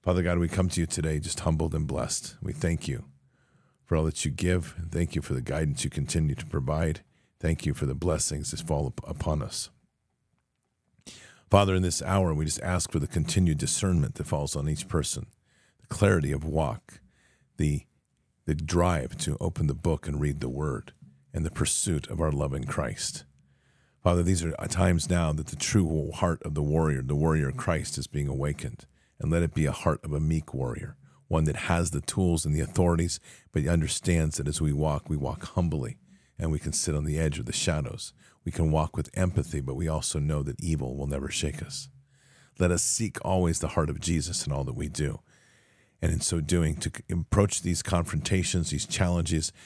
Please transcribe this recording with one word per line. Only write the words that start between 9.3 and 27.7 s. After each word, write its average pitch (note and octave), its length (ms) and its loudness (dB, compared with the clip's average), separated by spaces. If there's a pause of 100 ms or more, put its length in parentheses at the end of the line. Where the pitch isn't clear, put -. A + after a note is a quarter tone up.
us. - 260 -8 (1800)
Father, G2 240 8
in F#2 80 4
this F2 180 0
hour, F#2 320 2
we D#2 140 2
just - 160 -4
ask F2+ 280 0
for D#2+ 100 0
the C#2+ 60 -2
continued D#2+ 520 2
discernment F2 560 0
that - 120 -6
falls C#2+ 280 -2
on D2 140 -2
each D2+ 200 -4
person, - 380 -2 (540)
the - 80 -20
clarity F2 440 4
of C#2+ 120 -2
walk, D#2 560 -2 (560)
the, D2 260 2 (640)
the D2+ 80 2
drive E2 640 0
to - 220 -2
open E2 260 0
the C#2 80 2
book D#2 320 0
and D2 140 -2
read D2 200 0
the B1 80 -4
word, C2 440 -4 (420)
and D#2 100 0
the D#2+ 60 -2
pursuit - 580 0
of D#2+ 120 -4
our D#2+ 120 2
love C#2+ 220 -2
in C#2 100 -4
Christ. - 600 -4 (800)
Father, F2 200 4
these E2+ 220 2
are D#2+ 80 -2 (160)
times F2+ 420 4
now E2+ 220 4
that D#2+ 160 -2
the - 80 -10
true D#2+ 560 2
heart - 320 0
of D2+ 100 -4
the D2+ 80 0
warrior, D2 400 2
the C#2 140 0
warrior D#2 340 4
Christ, C#2+ 480 -2